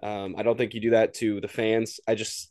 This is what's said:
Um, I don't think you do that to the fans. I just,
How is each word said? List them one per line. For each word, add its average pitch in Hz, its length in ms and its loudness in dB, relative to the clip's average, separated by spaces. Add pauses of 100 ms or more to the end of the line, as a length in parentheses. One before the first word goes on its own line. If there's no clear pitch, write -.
Um, 98 340 -6
I 101 60 -4
don't 117 140 2
think 117 160 -2
you 117 80 -8
do 110 100 0
that 110 240 6
to 104 280 0
the 104 60 -6
fans. 113 600 0
I 113 60 4
just, - 360 -6